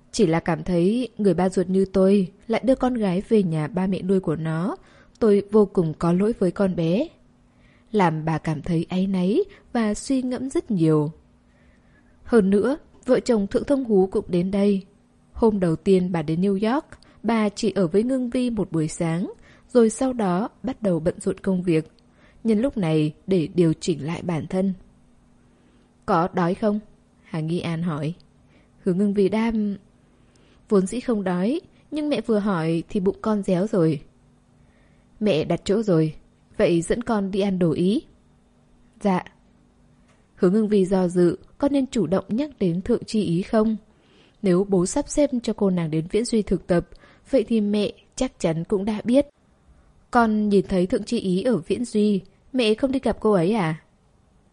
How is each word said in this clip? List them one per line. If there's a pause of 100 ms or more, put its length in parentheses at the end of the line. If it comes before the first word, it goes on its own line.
(120)
"Chỉ
là
cảm
thấy
người
ba
ruột
như
tôi (160)
lại
đưa
con
gái
về
nhà
ba
mẹ
nuôi
của
nó, (440)
tôi
vô
cùng
có
lỗi
với
con
bé." (840)
Làm
bà
cảm
thấy
áy
náy (340)
và
suy
ngẫm
rất
nhiều. (1120)
Hơn
nữa, (280)
vợ
chồng
Thượng
Thông
Hú
cũng
đến
đây. (480)
Hôm
đầu
tiên
bà
đến
New
York, (380)
bà
chỉ
ở
với
Ngưng
Vi
một
buổi
sáng, (400)
rồi
sau
đó (140)
bắt
đầu
bận
rộn
công
việc. (520)
Nhân
lúc
này (140)
để
điều
chỉnh
lại
bản
thân. (1300)
"Có
đói
không?" (440)
Hà
Nghi
An
hỏi. (720)
Hứa
Ngưng
Vi
đáp, (1160)
"Vốn
dĩ
không
đói, (300)
nhưng
mẹ
vừa
hỏi
thì
bụng
con
réo
rồi." (1160)
"Mẹ
đặt
chỗ
rồi, (420)
vậy
dẫn
con
đi
ăn
đồ
Ý." (1000)
"Dạ." (1120)
Hứa
Ngưng
Vi
do
dự, (200)
có
nên
chủ
động
nhắc (100)
đến
Thượng
Chi
Ý
không? (640)
Nếu
bố
sắp
xếp (140)
cho
cô
nàng
đến
Viễn
Duy
thực
tập, (420)
vậy
thì
mẹ (240)
chắc
chắn
cũng
đã
biết. (840)
"Con
nhìn
thấy
Thượng
Chi
Ý
ở
Viễn
Duy, (320)
mẹ
không
đi
gặp
cô
ấy
à?" (720)